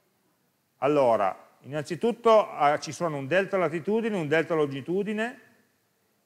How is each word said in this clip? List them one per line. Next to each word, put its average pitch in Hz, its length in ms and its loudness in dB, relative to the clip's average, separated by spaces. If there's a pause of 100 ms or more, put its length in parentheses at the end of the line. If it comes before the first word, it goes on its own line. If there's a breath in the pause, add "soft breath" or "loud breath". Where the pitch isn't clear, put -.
(800)
Allora, 120 840 2
innanzitutto, 185 880 0
ah, 147 300 0
ci 160 100 -12
sono 156 260 -4
un 135 120 -8
delta 190 280 0
latitudine, 196 600 -2
un 165 100 -2
delta 160 280 0
longitudine, 185 840 -4 (840)